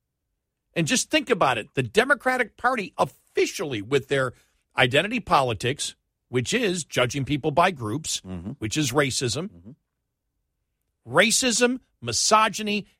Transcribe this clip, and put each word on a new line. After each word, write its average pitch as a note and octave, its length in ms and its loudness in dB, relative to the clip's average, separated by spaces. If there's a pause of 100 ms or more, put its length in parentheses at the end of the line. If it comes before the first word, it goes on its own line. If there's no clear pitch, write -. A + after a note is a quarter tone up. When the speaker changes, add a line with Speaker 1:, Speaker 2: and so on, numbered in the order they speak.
(760)
Speaker 1:
And E3+ 120 0
just B3 220 0
think D#4 200 0
about D#3+ 280 2
it. - 180 -10
The C3+ 80 0
Democratic B3 760 0
Party B3+ 400 -2
officially, D3+ 840 -4
with B2 280 0
their C3 240 0 (440)
identity D3 420 2
politics, B2+ 760 0 (340)
which B2 240 -2
is F#3 300 0
judging B2+ 420 0
people D3 260 -2
by E3+ 200 4
groups, C3 500 -6
Speaker 2:
Mm-hmm. F#2 380 -10
Speaker 1:
which A2 180 -6
is D3 140 -2
racism. C#3+ 580 -2
Speaker 2:
Mm-hmm. F2+ 220 -20 (1400)
Speaker 1:
Racism, A#3 720 2 (220)
misogyny, G#3 840 0 (140)